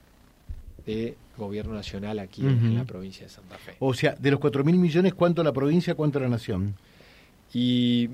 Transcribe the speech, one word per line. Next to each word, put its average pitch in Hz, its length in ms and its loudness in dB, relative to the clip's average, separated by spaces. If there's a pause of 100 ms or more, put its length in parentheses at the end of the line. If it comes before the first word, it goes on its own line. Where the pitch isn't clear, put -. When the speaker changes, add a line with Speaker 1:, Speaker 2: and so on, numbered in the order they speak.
(880)
Speaker 1:
de 110 280 -4 (220)
gobierno 107 380 -8
nacional 104 440 -8
aquí 98 220 -12
en, 135 80 0
en 117 260 2
la 120 60 0
Speaker 2:
Ujú. 127 80 -4
Speaker 1:
provincia 95 360 -14
de - 40 -20
Santa - 300 -20
Fe. - 220 -18
Speaker 2:
O 131 120 0
sea, 143 220 0
de 135 160 0
los 139 100 2
cuatro 139 240 0
mil 170 120 4
millones, 175 360 4
¿cuánto 175 300 2
a - 20 2
la 147 80 2
provincia, 151 420 2
cuánto 143 240 0
a 135 40 -2
la 127 60 0
nación? 101 460 -2 (800)
Speaker 1:
Y 120 600 2